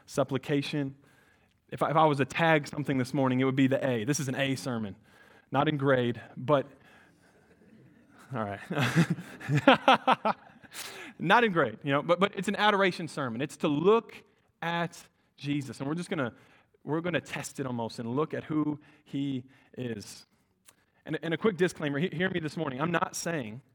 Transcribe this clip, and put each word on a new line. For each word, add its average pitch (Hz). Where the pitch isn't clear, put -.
supplication. 139
If 117
I, 143
if 147
I 160
was 147
to 135
tag 160
something 143
this 127
morning, 131
it 131
would 135
be 135
the 131
A. 123
This 139
is 139
an 131
A 135
sermon. 113
Not 143
in 151
grade, 123
but, 131
all 113
right. 101
<laughs> -
Not 208
in 220
grade, 143
you 147
know, 143
but, 175
but 196
it's 196
an 202
adoration 196
sermon. 127
It's -
to -
look 170
at 170
Jesus. 139
And 135
we're 151
just 175
gonna, 135
we're 151
gonna 175
test -
it 139
almost 120
and 120
look 151
at 123
who 151
he 139
is. 117
And, 156
and 165
a 156
quick 196
disclaimer, 156
he-, 185
hear 180
me 180
this 156
morning. 143
I'm 170
not -
saying 131